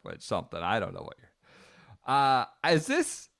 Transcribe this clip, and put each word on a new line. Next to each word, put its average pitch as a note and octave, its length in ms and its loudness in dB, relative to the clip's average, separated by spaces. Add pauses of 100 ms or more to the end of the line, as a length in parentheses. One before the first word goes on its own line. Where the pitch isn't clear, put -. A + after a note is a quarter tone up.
wedge, - 180 -14
something. - 380 -6
I F#2 200 0
don't F#2+ 140 -4
know - 100 -10
what - 160 -16
you're, - 960 -10
uh, C3+ 300 4 (240)
is D#3+ 180 4
this - 420 -2 (100)